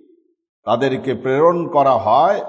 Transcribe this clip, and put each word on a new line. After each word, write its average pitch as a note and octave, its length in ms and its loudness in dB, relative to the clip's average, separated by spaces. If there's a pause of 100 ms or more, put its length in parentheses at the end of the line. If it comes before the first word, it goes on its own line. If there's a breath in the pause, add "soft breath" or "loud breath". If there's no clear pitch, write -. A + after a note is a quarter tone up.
(640)
তাদেরকে B2 500 -2
প্রেরণ D3+ 540 0
করা C#3 240 2
হয় B2+ 580 2